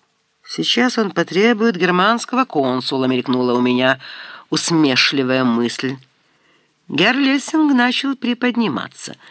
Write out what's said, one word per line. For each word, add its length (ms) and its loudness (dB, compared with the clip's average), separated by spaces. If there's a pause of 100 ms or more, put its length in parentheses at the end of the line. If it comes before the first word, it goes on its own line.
(440)
"Сейчас 540 -2
он 140 -2
потребует 640 2
германского 680 0
консула", 600 -2
мелькнула 500 0
у 60 2
меня 400 2 (500)
усмешливая 920 2
мысль. 520 -2 (920)
Герр 280 2
Лессинг 560 2
начал 440 0
приподниматься. 1000 -4 (140)